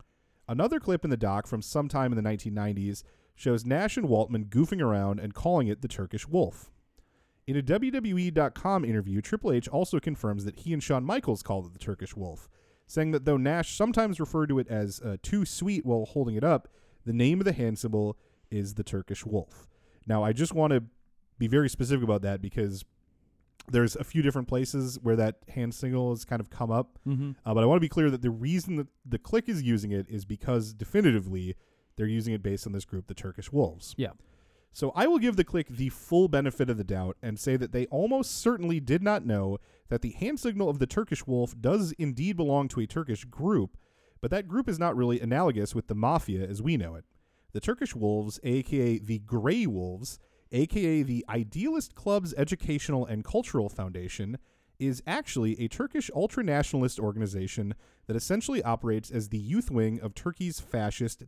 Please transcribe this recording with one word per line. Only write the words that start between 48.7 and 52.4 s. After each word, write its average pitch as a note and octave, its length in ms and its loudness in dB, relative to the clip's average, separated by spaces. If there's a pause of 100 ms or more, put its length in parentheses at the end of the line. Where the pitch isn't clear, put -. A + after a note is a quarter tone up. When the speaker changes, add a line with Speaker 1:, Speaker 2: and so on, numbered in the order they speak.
Speaker 1:
A A#2+ 220 2
the G#2+ 200 -4
Grey A#2+ 460 0
Wolves, F#2+ 540 -6 (320)
A C#3 160 2
K G3+ 180 0
A D#3 180 4
the A#2+ 240 -2
Idealist C#3 680 -2
Club's G3+ 400 -2
Educational C#3+ 720 -2